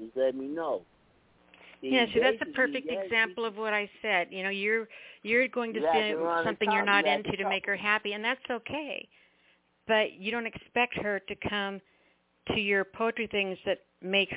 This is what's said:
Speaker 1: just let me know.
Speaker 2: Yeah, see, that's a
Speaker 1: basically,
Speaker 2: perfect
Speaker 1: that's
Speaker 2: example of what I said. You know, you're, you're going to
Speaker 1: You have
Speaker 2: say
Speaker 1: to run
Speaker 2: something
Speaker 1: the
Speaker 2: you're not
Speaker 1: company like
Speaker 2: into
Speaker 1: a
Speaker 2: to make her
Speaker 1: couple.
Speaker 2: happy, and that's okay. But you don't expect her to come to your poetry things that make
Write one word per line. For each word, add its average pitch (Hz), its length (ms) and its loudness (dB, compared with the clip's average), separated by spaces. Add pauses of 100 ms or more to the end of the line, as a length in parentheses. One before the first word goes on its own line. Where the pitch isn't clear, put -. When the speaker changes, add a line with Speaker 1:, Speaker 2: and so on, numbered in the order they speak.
Speaker 1:
just 113 160 -12
let 131 180 2
me 131 120 -6
know. 147 360 -4 (1000)
Speaker 2:
Yeah, 254 240 4
see, 214 140 2
that's 247 160 4
a 220 80 -6
Speaker 1:
basically, 165 100 -8
Speaker 2:
perfect 254 340 0
Speaker 1:
that's 190 160 -4
Speaker 2:
example 226 400 0
of 208 120 -4
what 214 180 -2
I 208 160 -2 (100)
said. 190 300 0
You 185 140 -6
know, 196 60 -2
you're, 214 360 0 (360)
you're 240 260 2
going 233 260 -4
to 220 60 -2
Speaker 1:
You 151 60 2
have 165 80 4
Speaker 2:
say 214 160 4
Speaker 1:
to 156 60 -2
run 165 280 0
Speaker 2:
something 214 240 0
Speaker 1:
the 214 80 2
Speaker 2:
you're 202 80 2
not 202 200 6
Speaker 1:
company 208 120 4
like 208 100 -6
Speaker 2:
into 196 140 -4
Speaker 1:
a 196 40 -2
Speaker 2:
to 190 40 0
make 190 180 0
her 202 100 0
Speaker 1:
couple. 196 140 -2
Speaker 2:
happy, 208 220 0
and 208 120 -6
that's 254 160 -2 (100)
okay. 269 580 -6 (800)
But 214 300 4
you 190 120 -4
don't 233 160 -4
expect 240 520 -2
her 208 220 -2
to - 140 -12 (140)
come 196 320 -4 (720)
to 220 60 2
your 202 240 2
poetry 226 420 -2
things 196 400 -2
that 196 140 0 (200)
make 190 360 2